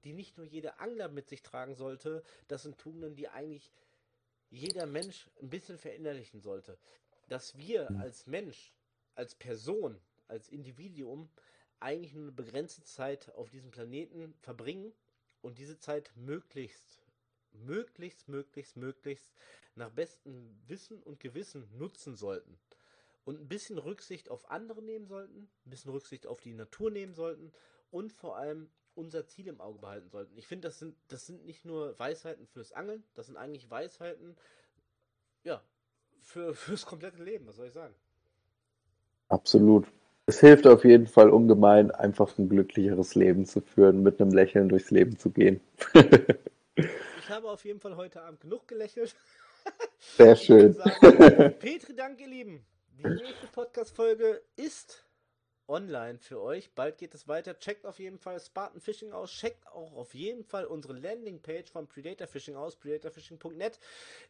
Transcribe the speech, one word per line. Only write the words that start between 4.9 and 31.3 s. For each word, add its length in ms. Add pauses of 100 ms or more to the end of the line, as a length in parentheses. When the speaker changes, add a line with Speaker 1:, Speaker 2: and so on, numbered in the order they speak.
Speaker 1:
ein 80
bisschen 280
verinnerlichen 640
sollte. 380 (500)
Dass 300
wir 320
Speaker 2:
Mhm. 100
Speaker 1:
als 260
Mensch, 460 (420)
als 200
Person, 680 (280)
als 200
Individuum 800 (520)
eigentlich 340
nur 100
eine 80
begrenzte 520
Zeit 500
auf 160
diesem 200
Planeten 720
verbringen 520 (500)
und 160
diese 200
Zeit 380
möglichst, 840 (500)
möglichst, 760
möglichst, 480
möglichst 540 (440)
nach 160
bestem 760
Wissen 360
und 180
Gewissen 480 (100)
nutzen 380
sollten. 420 (680)
Und 160
ein 80
bisschen 300
Rücksicht 520
auf 200
andere 320
nehmen 240
sollten, 440 (160)
ein 40
bisschen 200
Rücksicht 360
auf 140
die 140
Natur 360
nehmen 240
sollten 380 (380)
und 220
vor 260
allem 320 (240)
unser 320
Ziel 220
im 120
Auge 180
behalten 300
sollten. 300
Ich 100
finde, 200
das 100
sind, 180 (120)
das 180
sind 180